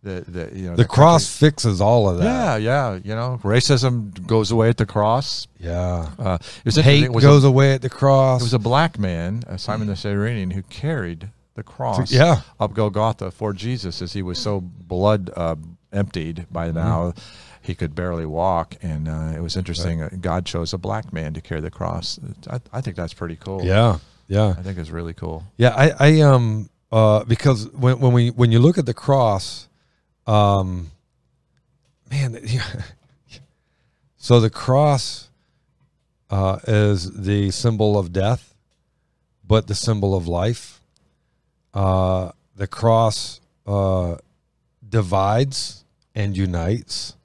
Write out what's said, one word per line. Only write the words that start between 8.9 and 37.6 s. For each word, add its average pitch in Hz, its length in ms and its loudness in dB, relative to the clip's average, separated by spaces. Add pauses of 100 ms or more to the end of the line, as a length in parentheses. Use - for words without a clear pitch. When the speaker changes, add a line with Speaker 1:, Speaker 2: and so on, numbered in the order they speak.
Speaker 1:
man, 92 480 -4
uh, - 80 -12
Simon 107 320 -6
the 98 80 -4
Cyrenian, 101 560 -4
who 92 120 -6
carried 98 680 -8 (260)
the 107 80 -12
cross 120 480 -4
Speaker 2:
Yeah. 139 300 6 (180)
Speaker 1:
up 107 140 -2
Golgotha 104 580 -2
for 107 220 -6
Jesus, 98 480 -8
as 87 100 -10
he 101 100 -8
was 90 160 -8
so 104 220 -4
blood, 92 760 -2
uh, 82 180 -2 (380)
emptied 87 580 -6
by 85 160 -6
Speaker 2:
Mm-hmm. 82 100 -4
Speaker 1:
now 85 360 -2 (480)
he - 140 -8
could 78 200 -8
barely 87 300 -6
walk. 82 560 -4
And, 78 260 -6
uh, 80 300 -6
it - 20 -10
was 85 160 -8
interesting. 87 460 -6
Speaker 2:
Right. 78 100 -8
Speaker 1:
Uh, 92 80 -14
God 90 260 -4
chose 85 280 -6
a 92 40 -6
black 101 360 -8
man 78 220 -6
to 80 40 -10
carry 80 220 -8
the 80 100 -8
cross. 87 480 -8 (300)
I, 123 100 -8 (140)
I 131 80 -6
think 92 160 -8
that's 85 160 -8
pretty 82 240 -10
cool. 95 260 -10
Speaker 2:
Yeah, 95 360 4 (280)
yeah. 101 300 2
Speaker 1:
I 90 60 -12
think 92 160 -8
it's 80 100 -8
really 82 240 -10
cool. 82 320 -10 (100)
Speaker 2:
Yeah, 120 140 4
I, 135 280 4
I, 156 240 6
um, 120 480 4 (220)
uh, 107 320 4
because 117 480 0
when, 127 300 0
when 127 100 4
we, 120 200 4
when 117 200 4
you 117 80 6
look 156 180 6
at 156 80 -2
the 127 80 -4
cross, 117 760 0 (580)
um, 98 640 2 (1200)
man, 131 340 -4
<laughs> - 1700 -12
so 120 220 6
the 110 100 4
cross, 139 800 0 (1000)
uh, 98 380 0
is 104 460 2
the 101 380 0
symbol 107 460 2